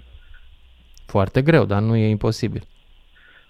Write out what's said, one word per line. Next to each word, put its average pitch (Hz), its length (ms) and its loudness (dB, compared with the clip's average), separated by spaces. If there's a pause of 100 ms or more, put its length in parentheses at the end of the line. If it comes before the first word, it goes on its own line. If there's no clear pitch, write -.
(1040)
Foarte 101 360 -2
greu, 147 240 4
dar 98 160 -2
nu 113 140 0
e 110 140 2
imposibil. 107 540 -4 (880)